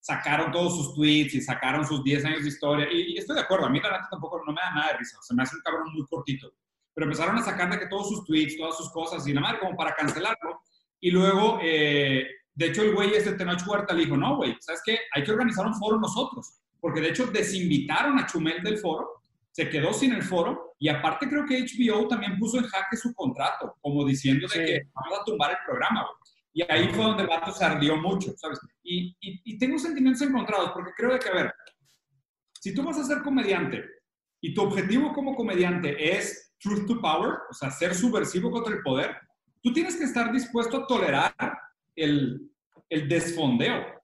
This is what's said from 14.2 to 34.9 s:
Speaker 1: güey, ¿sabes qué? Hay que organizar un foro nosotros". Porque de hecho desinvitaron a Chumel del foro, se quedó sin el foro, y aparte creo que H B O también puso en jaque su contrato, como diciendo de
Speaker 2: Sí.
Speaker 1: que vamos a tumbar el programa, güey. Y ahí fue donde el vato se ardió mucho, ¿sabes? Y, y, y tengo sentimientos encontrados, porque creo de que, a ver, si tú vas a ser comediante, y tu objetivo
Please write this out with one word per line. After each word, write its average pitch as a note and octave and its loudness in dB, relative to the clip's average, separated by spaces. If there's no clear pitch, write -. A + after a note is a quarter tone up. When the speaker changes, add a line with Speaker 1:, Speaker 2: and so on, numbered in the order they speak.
Speaker 1:
güey, A#2+ 0
¿sabes E3+ -8
qué? A3+ 2
Hay C#3+ 0
que G#3+ 0
organizar A3 2
un G#3 0
foro A3 2
nosotros". - -4
Porque D#3+ -2
de D#3+ 2
hecho B3 0
desinvitaron F#3+ 2
a - -2
Chumel E3 -2
del G#3+ 0
foro, - -6
se D#3+ -2
quedó D3+ 0
sin C4 2
el G3+ -2
foro, F#3 -2
y D3 2
aparte D#3 0
creo D4 0
que B3+ 0
H B3 -4
B A#3+ 4
O G#3+ 2
también G#3 -2
puso A3+ 0
en A#3+ 2
jaque G3+ -4
su A#3+ -4
contrato, - -4
como C#3+ 0
diciendo C3+ 2
de - -2
Speaker 2:
Sí. E3 0
Speaker 1:
que D#3+ 0
vamos - -6
a D#4+ -8
tumbar D#4 0
el - -2
programa, A#3+ 0
güey. - -8
Y D#3+ 0
ahí E3 4
fue G#3 0
donde G3 2
el F3+ 0
vato E3 0
se - -2
ardió D3 4
mucho, F3+ -2
¿sabes? D3+ -10
Y, F3+ -4
y, F#3+ -12
y A3 -10
tengo C4 0
sentimientos C4+ 2
encontrados, G#3 0
porque F3+ -10
creo B3 2
de B3+ 2
que, G#3+ -6
a F#3+ 0
ver, D#3 0
si - -8
tú C#4 -2
vas D#4 -2
a D4 -4
ser C#4+ 0
comediante, G3 0
y D#3+ -6
tu G3+ 2
objetivo G#3 2